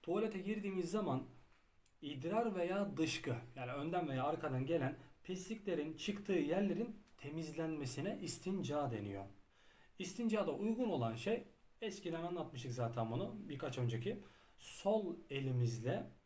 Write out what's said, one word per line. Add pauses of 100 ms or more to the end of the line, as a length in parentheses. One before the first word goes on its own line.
tuvalete
girdiğimiz
zaman (760)
idrar
veya
dışkı, (200)
yani
önden
veya
arkadan
gelen (280)
pisliklerin
çıktığı
yerlerin (220)
temizlenmesine
istinca
deniyor. (760)
İstincada
uygun
olan
şey, (360)
eskiden
anlatmıştık
zaten
bunu, (120)
birkaç
önceki, (360)
sol (140)
elimizle (160)